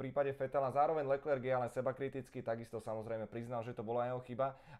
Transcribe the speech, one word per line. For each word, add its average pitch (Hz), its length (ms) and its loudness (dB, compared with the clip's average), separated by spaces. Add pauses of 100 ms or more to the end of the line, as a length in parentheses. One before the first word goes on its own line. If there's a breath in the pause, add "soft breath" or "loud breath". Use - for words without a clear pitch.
prípade 135 280 0
Vettela. 135 360 0
Zároveň 147 360 4
Leclerc 139 380 2
je 127 100 4
ale 123 160 2
sebakritický, 131 720 -2
takisto 113 380 -2
samozrejme 110 460 -4
priznal, 117 360 -4
že 120 120 -6
to 120 80 -6
bola 117 280 0
jeho 127 100 -2
chyba. 127 380 -2 (220 loud breath)